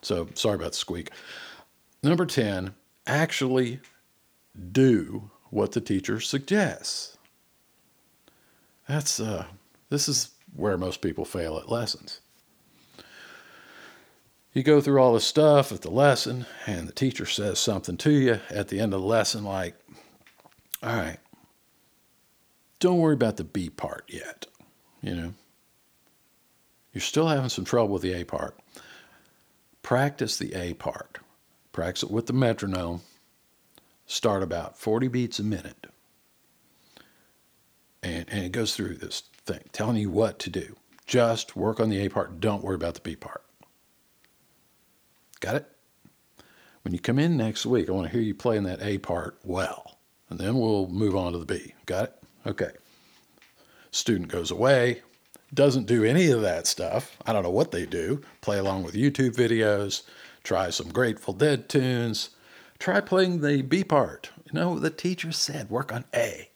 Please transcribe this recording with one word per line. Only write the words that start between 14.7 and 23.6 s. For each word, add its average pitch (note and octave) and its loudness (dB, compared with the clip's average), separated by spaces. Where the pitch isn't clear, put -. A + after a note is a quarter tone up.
through C#3 6
all B2+ 8
this A2+ 4
stuff D3 6
at F#2 -8
the D2+ -8
lesson, B2+ 4
and E2+ -4
the - -12
teacher A#2 -2
says G2+ -2
something F#2 -2
to D3+ 2
you C3 6
at G2 -4
the G2 -2
end G#2+ 0
of F#2+ -2
the F#2+ -2
lesson, G#2+ 2
like, F#2+ -4
All A#2 -4
right, E2+ -4
don't F3+ 6
worry D#3+ 6
about A2+ 2
the E2+ -6
B E2 -4